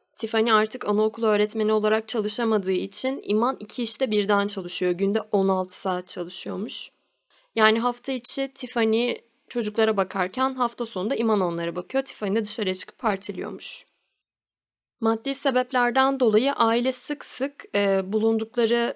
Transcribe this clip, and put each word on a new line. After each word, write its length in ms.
Tiffany 360
artık 360
anaokulu 380
öğretmeni 460
olarak 360
çalışamadığı 640
için 520
İman 360
iki 220
işte 280
birden 360
çalışıyor. 460
Günde 280
on 280
altı 320
saat 280
çalışıyormuş. 840
Yani 260
hafta 320
içi 420
Tiffany 640
çocuklara 480
bakarken 580
hafta 320
sonu 240
da 40
İman 260
onlara 360
bakıyor. 280
Tiffany 320
de 80
dışarıya 300
çıkıp 240
partiliyormuş. 880
Maddi 340
sebeplerden 840
dolayı 320
aile 400
sık 320
sık, 400
e, 380
bulundukları 840